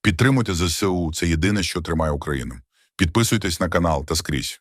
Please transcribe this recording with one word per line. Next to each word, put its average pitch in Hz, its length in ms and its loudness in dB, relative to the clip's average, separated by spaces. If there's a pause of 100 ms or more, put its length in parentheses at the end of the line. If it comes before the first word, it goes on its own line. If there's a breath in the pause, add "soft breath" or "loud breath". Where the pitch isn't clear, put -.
Підтримуйте 107 520 2
З 85 80 0
С 90 240 0
У, 87 260 0
це 87 160 -2
єдине, 92 340 2
що 85 200 -4
тримає 80 300 0
Україну. 67 420 -6 (420)
Підписуйтесь 98 640 2
на 90 80 0
канал 80 360 2
та 80 100 -4
скрізь. - 460 -4